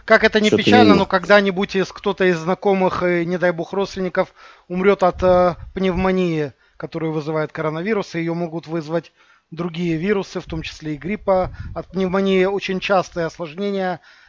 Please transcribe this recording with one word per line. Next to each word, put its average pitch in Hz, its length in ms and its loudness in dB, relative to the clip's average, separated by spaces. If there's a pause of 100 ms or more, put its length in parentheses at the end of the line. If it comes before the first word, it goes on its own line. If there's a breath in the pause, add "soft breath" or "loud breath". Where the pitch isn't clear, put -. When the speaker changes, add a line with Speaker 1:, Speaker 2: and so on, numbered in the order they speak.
Speaker 1:
как 220 220 4
это 214 160 2
ни 214 60 2
Speaker 2:
что-то 208 160 2
Speaker 1:
печально, 208 300 6
Speaker 2:
не 196 60 6
Speaker 1:
но 190 60 2
когда-нибудь 196 680 2
из, 185 180 0
кто-то 190 320 -2
из 180 120 4
знакомых 185 640 0
и, 175 220 0
не 175 120 -2
дай 175 140 2
бог, 165 200 -8
родственников 190 640 -4 (340 loud breath)
умрёт 190 360 2
от, 180 200 2
э, 180 320 4 (200)
пневмонии, 185 760 0 (240)
которую 160 380 -6
вызывает 156 400 -4
коронавирус, 170 640 -4
и 170 40 -2
её 165 140 -2
могут 170 340 -6
вызвать 160 460 -6 (360 soft breath)
другие 170 460 -4
вирусы, 190 460 -2
в - 40 -18
том 165 160 -8
числе 151 340 -10
и - 20 -10
гриппа. 185 540 -2 (220 loud breath)
От 165 140 -10
пневмонии 190 560 0
очень 190 380 -2
частые 175 460 0
осложнения 180 720 -6 (280 soft breath)